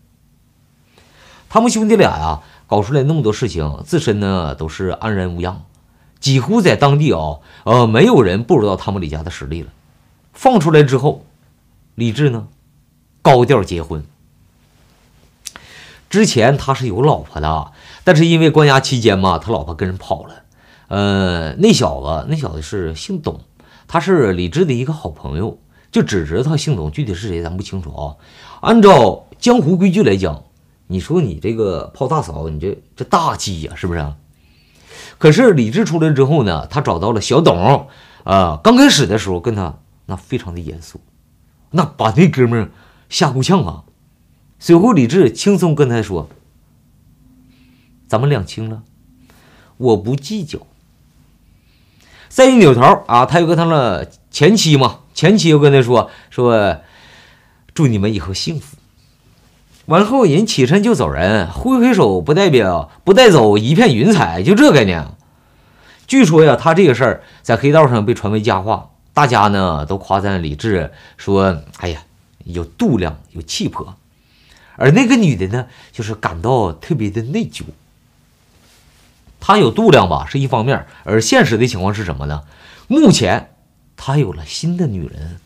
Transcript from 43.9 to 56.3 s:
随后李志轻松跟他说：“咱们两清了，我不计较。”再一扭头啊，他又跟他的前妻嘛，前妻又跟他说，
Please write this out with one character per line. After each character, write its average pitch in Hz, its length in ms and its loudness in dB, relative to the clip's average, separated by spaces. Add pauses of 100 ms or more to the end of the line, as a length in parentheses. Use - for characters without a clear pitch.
随 170 160 4
后 214 160 4
李 139 140 2
志 139 260 2
轻 202 260 0
松 165 160 0
跟 147 140 0
他 117 140 -2
说 87 260 -8 (1800)
：“咱 110 140 -2
们 143 100 0
两 110 160 -2
清 110 240 -12
了， 110 120 -14 (960)
我 120 180 2
不 104 180 -4
计 185 300 -8
较。” - 140 -14 (1700)
再 262 160 4
一 262 100 4
扭 160 180 8
头 120 60 2 (260)
啊， 120 200 2
他 143 140 0
又 170 60 2
跟 165 100 2
他 165 80 0
的 123 460 -2 (200)
前 180 260 4
妻 156 200 2
嘛， 127 240 0 (120)
前 196 260 2
妻 165 120 2
又 151 80 4
跟 143 140 4
他 139 100 6
说， 117 280 0 (200)